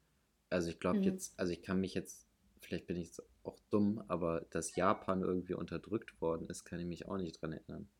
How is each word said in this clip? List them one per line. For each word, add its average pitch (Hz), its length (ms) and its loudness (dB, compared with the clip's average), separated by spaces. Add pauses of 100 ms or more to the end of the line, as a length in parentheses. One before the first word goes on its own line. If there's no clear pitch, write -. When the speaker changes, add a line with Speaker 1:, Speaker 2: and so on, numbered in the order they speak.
(500)
Speaker 1:
Also 87 200 2
ich 80 100 -6
glaub - 180 4
Speaker 2:
Mhm. 196 60 4
Speaker 1:
jetzt, 95 360 0
also 90 140 2
ich - 80 -6
kann 95 180 2
mich 95 140 0
jetzt, - 320 -6 (360)
vielleicht - 260 -6
bin 87 100 -2
ich 87 120 -4
jetzt - 120 -14 (220)
auch - 160 -10 (100)
dumm, 104 380 4
aber 85 420 2
dass - 260 -4
Japan 92 460 4
irgendwie 90 320 2
unterdrückt 85 640 -4
worden 82 300 0
ist, - 160 -8
kann 85 140 -6
ich 87 80 -4
mich 85 200 -6
auch 95 100 -2
nicht 87 240 -4
dran 80 120 -4
erinnern. - 340 -10 (120)